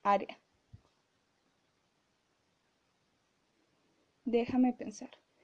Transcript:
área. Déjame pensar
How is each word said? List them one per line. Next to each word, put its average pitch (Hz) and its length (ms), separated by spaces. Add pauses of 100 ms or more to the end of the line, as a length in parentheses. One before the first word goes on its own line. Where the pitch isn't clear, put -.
área. 202 340 (4000)
Déjame 240 480
pensar - 380 (320)